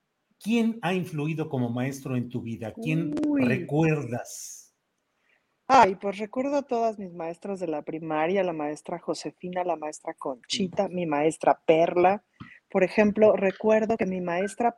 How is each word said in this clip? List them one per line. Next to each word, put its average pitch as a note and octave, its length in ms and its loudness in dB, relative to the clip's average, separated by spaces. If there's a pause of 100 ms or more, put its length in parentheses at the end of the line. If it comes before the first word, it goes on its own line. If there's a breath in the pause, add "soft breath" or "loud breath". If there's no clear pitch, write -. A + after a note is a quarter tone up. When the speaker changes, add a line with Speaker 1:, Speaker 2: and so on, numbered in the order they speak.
(400)
Speaker 1:
¿Quién A3+ 420 0
ha F3 120 0
influido D#3 540 -4
como B2 220 -2
maestro C3 460 -4
en B2 140 -4
tu A2+ 120 -6
vida? A2 380 -10
¿Quién A3+ 360 -2
Speaker 2:
Uy. D4 220 0
Speaker 1:
recuerdas? D#3 1400 -2 (920)
Speaker 2:
Ay, A3+ 300 8
pues G3 220 -6
recuerdo B3+ 380 -4
a C#4 60 0
todas A#3 360 -2
mis F#3 140 -12
maestras F3 480 -8
de F3+ 80 -4
la D3+ 140 -4
primaria, D#3+ 600 -2
la F3+ 100 0
maestra D3+ 460 -6
Josefina, F3+ 680 -6
la E3+ 120 -2
maestra D3+ 380 -10
Conchita, F3+ 720 -4
Speaker 1:
Ujú. - 20 -12
Speaker 2:
mi F3 160 -4
maestra D3+ 600 2
Perla. F3 580 4 (460 soft breath)
Por F#3 140 2
ejemplo, G#3+ 520 6
recuerdo G#3+ 600 2
que G3+ 100 -2
mi F#3 140 -4
maestra G3 580 -2